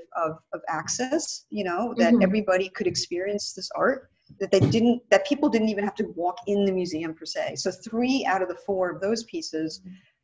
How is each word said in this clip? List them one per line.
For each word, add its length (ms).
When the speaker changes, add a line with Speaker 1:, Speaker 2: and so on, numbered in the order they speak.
Speaker 1:
of, 240
of 160
access, 840
you 120
know, 360
that 140
Speaker 2:
Mm-hmm. 100
Speaker 1:
everybody 460
could 180
experience 640
this 220
art, 340
that 100
they 100
didn't, 520
that 160
people 220
didn't 200
even 140
have 120
to 100
walk 220
in 180
the 60
museum 420
per 120
se. 320
So 120
three 560
out 160
of 60
the 80
four 340
of 120
those 240
pieces, 560